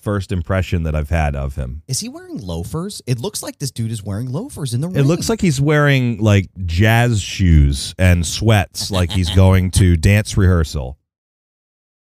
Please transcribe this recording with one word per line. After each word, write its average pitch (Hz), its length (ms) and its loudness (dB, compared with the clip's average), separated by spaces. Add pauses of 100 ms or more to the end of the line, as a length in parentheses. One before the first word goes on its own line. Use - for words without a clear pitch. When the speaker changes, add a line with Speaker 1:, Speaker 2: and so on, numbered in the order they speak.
Speaker 1:
first 101 320 -6
impression 90 520 -2
that 78 100 -2
I've 76 160 -4
had 76 260 0
of 69 200 -8
him. 67 300 -8
Speaker 2:
Is 131 140 -6
he 220 80 -10
wearing 339 300 -14
loafers? 175 680 -10
It 120 140 -2
looks - 220 -8
like - 160 -12
this 135 140 -8
dude 113 180 -6
is 110 120 -8
wearing 104 300 -8
loafers 170 400 -8
in 120 80 -2
the 165 80 -4
Speaker 1:
It 185 100 -10
Speaker 2:
ring. 139 60 4
Speaker 1:
looks 165 240 0
like 226 140 -2
he's 147 180 0
wearing, 139 580 2
like, 101 300 4 (160)
jazz 110 560 2
shoes 78 800 2
and 87 260 4
sweats, - 680 -2
like 90 180 0
he's 90 200 0
Speaker 2:
<laughs> 87 40 -4
Speaker 1:
going 92 380 4
to 87 240 4
dance 101 400 2
rehearsal. 80 600 0 (1120)